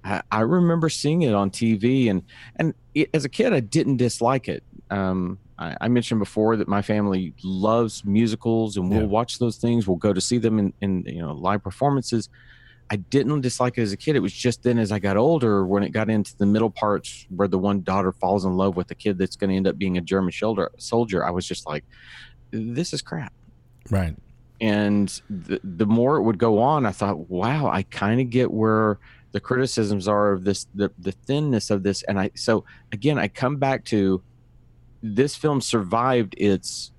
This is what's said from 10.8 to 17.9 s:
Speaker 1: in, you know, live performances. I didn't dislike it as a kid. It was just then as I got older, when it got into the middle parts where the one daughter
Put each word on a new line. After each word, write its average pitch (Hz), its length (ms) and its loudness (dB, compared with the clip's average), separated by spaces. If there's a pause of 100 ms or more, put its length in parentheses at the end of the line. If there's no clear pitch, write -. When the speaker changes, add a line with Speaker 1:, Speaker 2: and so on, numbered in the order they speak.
Speaker 1:
in, 95 240 -2
you 82 160 -10
know, 76 120 -6
live 90 300 -2
performances. 123 640 -2 (600)
I 104 80 -4
didn't 135 440 0
dislike 123 360 -2
it 123 40 0
as 104 100 0
a 101 60 -6
kid. 151 180 -2
It 135 40 4
was 95 140 -2
just - 300 -2
then 120 140 2
as 107 140 0
I 107 80 0
got 98 180 2
older, 117 480 4
when 101 180 2
it 95 60 -2
got 107 200 -2
into 107 280 0
the 104 80 2
middle 107 240 4
parts - 560 -2 (100)
where 98 120 -4
the 92 100 0
one 98 240 0
daughter 95 300 0